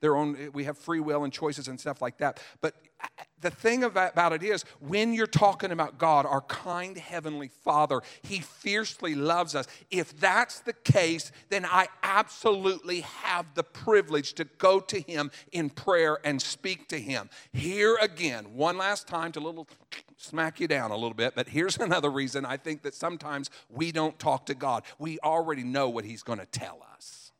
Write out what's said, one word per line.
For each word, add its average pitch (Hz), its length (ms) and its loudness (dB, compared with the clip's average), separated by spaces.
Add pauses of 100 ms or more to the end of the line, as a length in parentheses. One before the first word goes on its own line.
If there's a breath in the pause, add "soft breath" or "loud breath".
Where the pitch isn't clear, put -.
their 147 160 6
own, 147 360 -2
we 143 120 -4
have 143 120 -6
free 165 240 -4
will 147 240 0
and 135 80 -4
choices 147 360 -4
and 127 120 -10
stuff 143 220 -6
like 123 160 -6
that. 143 240 -2 (180 loud breath)
But 160 140 -2 (680)
the 170 100 -2
thing 233 340 0
about, 185 280 0
about 170 220 4
it 160 80 -4
is, 202 220 -2 (160 loud breath)
when 208 340 0
you're 214 120 2
talking 196 460 2
about 160 240 -4
God, 147 300 6
our 139 160 0
kind 180 560 -8
heavenly 156 500 -8
Father, 147 540 2 (200 loud breath)
he 196 180 -6
fiercely 202 720 -4
loves 156 400 0
us. 135 120 -2 (240 loud breath)
If 160 300 -4
that's 196 400 4
the 233 140 -6
case, 165 580 2 (160 loud breath)
then 196 160 -2
I 185 240 4 (140)
absolutely 190 960 0
have 170 540 -6
the 160 100 0
privilege 156 720 2
to 165 100 -4
go 190 360 4
to 190 200 -6
him 147 300 -4 (220 loud breath)
in 160 180 -2
prayer 160 520 2
and 139 200 -2
speak - 460 -8
to 160 120 -6
him. 113 300 -6 (220 loud breath)
Here 202 440 2
again, 160 480 0 (100)
one 160 220 0
last 196 320 -2
time 165 240 -4
to 156 80 -8
little 160 260 -8 (520)
smack 160 420 -4
you 170 80 -2
down 127 220 0
a 104 40 -2
little 113 200 -4
bit, 117 200 0
but 123 140 -4
here's 180 300 0
<laughs> - 0 -
another 170 320 2
reason 135 340 -4
I 135 140 -6
think 156 240 -8
that 147 120 -6
sometimes 147 540 -8 (220 loud breath)
we 160 200 -4
don't 160 280 -2
talk 135 280 -2
to 143 80 -4
God. 127 280 -2 (160 loud breath)
We 160 220 -8
already 160 440 -2
know 131 240 0
what 117 160 -4
he's 113 180 -14
gonna 107 240 -6
tell 87 480 -12
us. - 460 -20